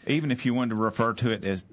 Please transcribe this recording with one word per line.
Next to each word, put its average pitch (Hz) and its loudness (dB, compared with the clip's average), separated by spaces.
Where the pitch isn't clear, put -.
even 147 0
if 123 0
you 120 2
wanted 123 0
to 110 -2
refer 113 2
to 117 0
it 101 -4
as 95 -2